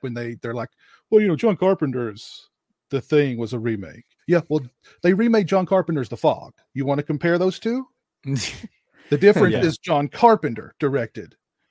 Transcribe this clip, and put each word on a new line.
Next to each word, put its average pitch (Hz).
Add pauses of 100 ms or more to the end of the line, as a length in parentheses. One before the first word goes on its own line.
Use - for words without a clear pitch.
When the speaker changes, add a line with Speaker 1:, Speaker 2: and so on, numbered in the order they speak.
Speaker 1:
when 127
they, 120
they're 117
like, 123 (400)
"Well, 220
you 208
know, 170
John 196
Carpenter's 127 (440)
The 135
Thing 143
was 113
a 123
remake." 104 (200)
Yeah, 170
well, 151 (420)
they 180
remade 220
John 185
Carpenter's 170
The 120
Fog. - (200)
You 131
wanna 139
compare 170
those 185
two? 247 (400)
Speaker 2:
<laughs> 135 (760)
Speaker 1:
The 147
difference 196
Speaker 2:
Yeah. -
Speaker 1:
is 165
John 147
Carpenter 214
directed 117 (360)